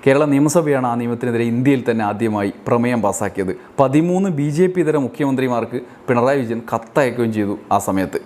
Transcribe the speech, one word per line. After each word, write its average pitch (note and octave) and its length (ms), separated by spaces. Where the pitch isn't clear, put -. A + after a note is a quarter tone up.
കേരള C#3 180
നിയമസഭയാണ് D3 580
ആ - 100
നിയമത്തിനെതിരെ A#2 520
ഇന്ത്യയിൽ B2+ 340
തന്നെ A2+ 220
ആദ്യമായി G#2 420
പ്രമേയം A#2+ 380
പാസാക്കിയത്. F#2+ 480
പതിമൂന്ന് E3+ 500
ബി D3 80
ജെ F#3 160
പി F3+ 100
ഇതര D3+ 220
മുഖ്യമന്ത്രിമാർക്ക് B2 760
പിണറായി B2+ 340
വിജയൻ A2+ 200
കത്തയക്കുകയും A#2 680
ചെയ്തു G2+ 180
ആ G2+ 120
സമയത്ത്. F#2+ 380